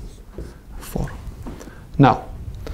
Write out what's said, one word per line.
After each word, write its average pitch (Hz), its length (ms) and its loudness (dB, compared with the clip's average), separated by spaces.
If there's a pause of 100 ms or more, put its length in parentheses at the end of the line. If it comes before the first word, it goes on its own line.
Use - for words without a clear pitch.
(800)
four. - 320 -2 (840)
Now, 131 320 8 (460)